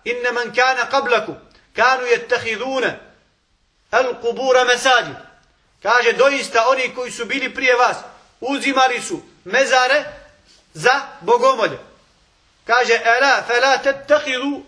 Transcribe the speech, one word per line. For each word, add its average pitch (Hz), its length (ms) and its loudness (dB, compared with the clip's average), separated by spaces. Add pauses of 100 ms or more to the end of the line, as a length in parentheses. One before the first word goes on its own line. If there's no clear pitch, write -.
inna 240 280 -4
man 226 220 -6
kana 247 360 2
qablakum 233 440 -2 (420)
kanu 247 300 0
yattakhiduna 233 840 -2 (960)
al-qubura 247 760 0
masajid." 240 500 2 (640)
Kaže: 226 300 2
"Doista 240 560 0
oni 254 260 0
koji 247 160 -10
su 240 140 -10
bili 262 300 -6
prije 262 200 2
vas 233 220 2 (440)
uzimali 262 600 0
su 180 200 -8 (240)
mezare 254 600 2 (720)
za 220 260 2 (200)
bogomolje." 226 580 2 (880)
Kaže: 240 380 2
"Ela 240 420 2
fela 247 320 2
tattakhidu 269 880 -2